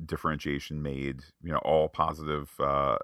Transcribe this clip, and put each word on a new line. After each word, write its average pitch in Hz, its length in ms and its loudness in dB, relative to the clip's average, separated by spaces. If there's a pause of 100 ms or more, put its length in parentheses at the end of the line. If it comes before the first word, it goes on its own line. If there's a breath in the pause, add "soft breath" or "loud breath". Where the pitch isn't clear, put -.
differentiation 76 800 -2
made, 67 420 -4 (180)
you 82 100 -4
know, 76 60 2
all 78 300 4
positive, 78 720 -2
uh, 69 440 4